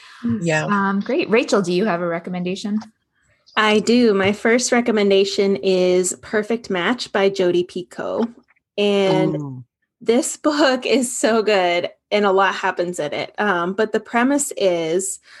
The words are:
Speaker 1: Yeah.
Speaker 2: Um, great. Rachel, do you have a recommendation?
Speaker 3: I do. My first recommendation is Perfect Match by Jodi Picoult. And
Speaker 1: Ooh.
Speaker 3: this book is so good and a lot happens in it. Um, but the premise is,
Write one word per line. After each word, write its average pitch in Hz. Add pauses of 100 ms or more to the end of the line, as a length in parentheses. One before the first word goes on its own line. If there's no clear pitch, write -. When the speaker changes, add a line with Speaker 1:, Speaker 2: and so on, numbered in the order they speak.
(420)
Speaker 1:
Yeah. 156
Speaker 2:
Um, 196
great. 240
Rachel, 226
do 175
you 180
have 175
a 175
recommendation? 180 (760)
Speaker 3:
I 214
do. 226
My 196
first 240
recommendation 202
is 185
Perfect 226
Match 190
by 196
Jodi 175
Picoult. 190 (440)
And 196
Speaker 1:
Ooh. 135 (360)
Speaker 3:
this -
book 294
is 240
so 226
good 180 (200)
and 208
a 196
lot 190
happens 180
in 147
it. -
Um, 190
but 214
the 220
premise 254
is, 175 (200)